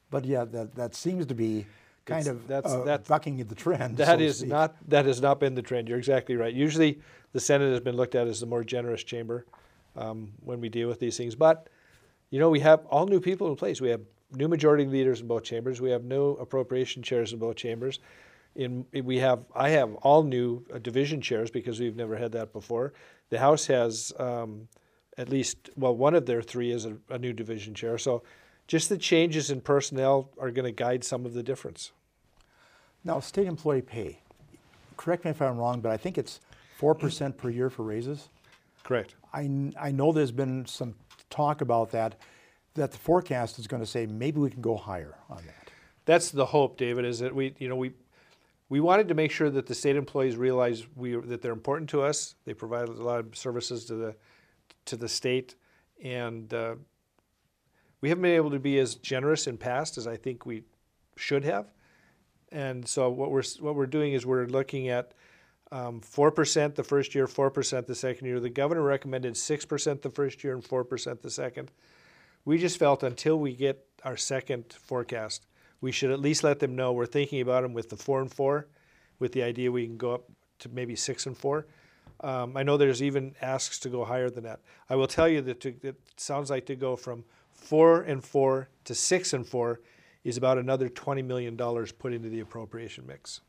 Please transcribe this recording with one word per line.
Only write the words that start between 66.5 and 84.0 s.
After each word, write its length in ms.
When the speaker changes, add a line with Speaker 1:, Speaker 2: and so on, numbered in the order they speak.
Speaker 2:
the 80
first 320
year, 120
four 220
percent 380
the 80
second 320
year. 140
The 80
governor 320
recommended 560
six 260
percent 380
the 80
first 340
year 100
and 80
four 220
percent 380
the 100
second. 400
We 140
just 200
felt 260
until 360
we 160
get 260
our 140
second 560
forecast, 720
we 140
should 180
at 80
least 240
let 160
them 160
know 160
we're 140
thinking 340
about 240
them 100
with 160
the 60
four 240
and 100
four, 380
with 120
the 120
idea 280
we 160
can 80
go 200
up 80
to 80
maybe 300
six 280
and 120
four. 300
Um, 380
I 60
know 120
there's 260
even 400
asks 380
to 100
go 140